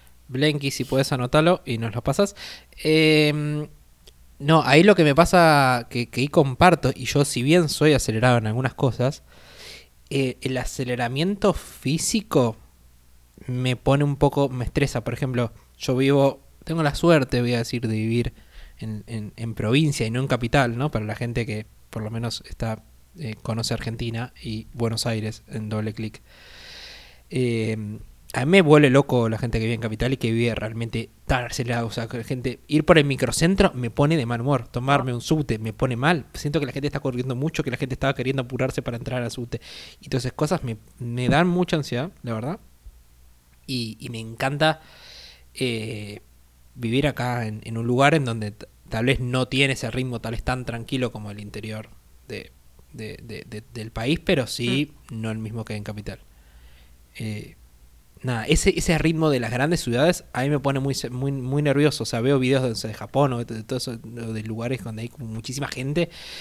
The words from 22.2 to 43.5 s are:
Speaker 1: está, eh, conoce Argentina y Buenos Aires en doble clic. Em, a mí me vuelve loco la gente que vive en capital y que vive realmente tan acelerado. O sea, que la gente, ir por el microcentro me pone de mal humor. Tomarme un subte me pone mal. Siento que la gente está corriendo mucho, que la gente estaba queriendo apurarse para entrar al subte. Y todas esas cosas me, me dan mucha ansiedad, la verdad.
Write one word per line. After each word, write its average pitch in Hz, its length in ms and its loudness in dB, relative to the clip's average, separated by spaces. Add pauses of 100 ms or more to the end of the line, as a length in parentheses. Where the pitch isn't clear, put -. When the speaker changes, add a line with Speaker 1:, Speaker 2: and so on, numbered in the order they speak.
Speaker 1:
está, 110 340 -6 (360)
eh, 113 240 -8
conoce 113 300 -4
Argentina 113 600 -6 (100)
y 110 300 -8
Buenos 117 340 -4
Aires 110 400 -4
en 110 220 -8
doble 107 240 -4
clic. 110 280 -10 (1080)
Em, 110 720 -2 (340)
a 127 120 -2
mí 151 60 2
me 196 100 10
vuelve 151 280 8
loco 127 400 4
la 110 80 -2
gente 117 200 -2
que 110 80 0
vive 117 100 0
en 113 60 -8
capital 117 320 -2
y 135 40 -2
que 113 140 -2
vive 117 240 2
realmente 113 540 -6 (160)
tan 123 200 0
acelerado. 120 420 -4
O 107 40 -6
sea, 113 160 -6
que 123 100 -8
la 113 60 -8
gente, 127 440 -6
ir 151 180 2
por 170 120 8
el 147 80 6
microcentro 160 680 2
me 123 160 -4
pone 147 280 2
de 127 80 -2
mal 117 160 -4
humor. 131 260 0
Tomarme 131 460 0
un 120 80 -4
subte 147 380 -2
me 110 140 -6
pone 127 220 -2
mal. 139 380 0
Siento 147 260 -4
que 147 60 0
la 120 60 -8
gente 139 160 -4
está 139 120 -4
corriendo 127 360 -4
mucho, 147 280 -2
que 131 80 -4
la 120 60 -6
gente 127 180 -4
estaba 135 200 0
queriendo 131 280 -2
apurarse 127 380 -2
para 117 160 -6
entrar 120 260 -4
al 117 80 -4
subte. 123 300 -8 (400)
Y - 80 -18
todas 127 160 -2
esas 127 100 -4
cosas 156 280 0
me, 113 140 -6 (220)
me 120 300 -2
dan 151 180 4
mucha 180 300 2
ansiedad, 139 340 -4 (120)
la 117 100 -6
verdad. 123 260 -6 (1080)